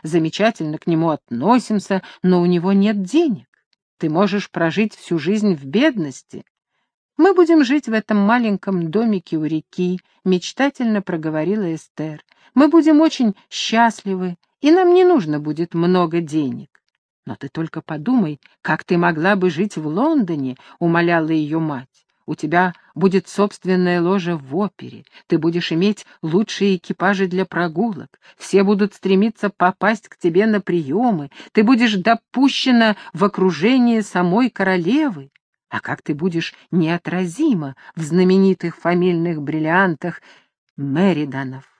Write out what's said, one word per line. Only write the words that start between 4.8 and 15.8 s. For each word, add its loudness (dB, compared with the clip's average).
всю -6
жизнь 0
в -10
бедности". -4
"Мы 4
будем 6
жить 0
в -4
этом -2
маленьком 0
домике -2
у -2
реки", — -4
мечтательно -2
проговорила -4
Эстер. -12
"Мы 4
будем 6
очень 0
счастливы, -2
и 4
нам 6
не 6
нужно 2
будет -6
много 2